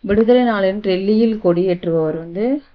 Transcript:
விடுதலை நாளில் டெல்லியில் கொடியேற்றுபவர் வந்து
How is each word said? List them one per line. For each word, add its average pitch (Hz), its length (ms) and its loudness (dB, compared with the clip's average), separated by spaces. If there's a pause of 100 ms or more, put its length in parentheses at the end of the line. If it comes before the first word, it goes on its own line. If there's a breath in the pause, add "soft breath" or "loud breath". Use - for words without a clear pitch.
விடுதலை 220 420 2
நாளில் 202 380 0
டெல்லியில் 214 600 0
கொடியேற்றுபவர் 175 720 0
வந்து 202 460 -6 (120)